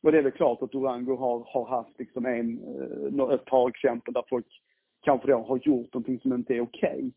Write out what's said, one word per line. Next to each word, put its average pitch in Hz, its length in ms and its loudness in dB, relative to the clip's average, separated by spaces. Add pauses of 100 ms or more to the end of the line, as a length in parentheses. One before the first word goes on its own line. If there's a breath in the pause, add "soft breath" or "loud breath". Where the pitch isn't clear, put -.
Och 156 100 6
det 160 60 8
är 147 40 6
väl 135 100 2
klart 127 300 2
att 131 100 -8
Durango 131 440 -2
har, 120 300 -2
har 120 220 -4
haft 120 300 -6
liksom 123 280 -6
en, 117 320 -2
eh, 139 540 -8
nå-, 135 180 0
ett - 140 0
par 127 240 4
exempel 120 460 -2
där 120 140 -2
folk 120 180 -2 (580)
kanske 135 240 2
då 131 140 6
har 127 140 -2
gjort 127 380 0
någonting 127 260 -4
som 131 120 0
inte 123 220 -2
är 117 60 0
okej. 127 560 -2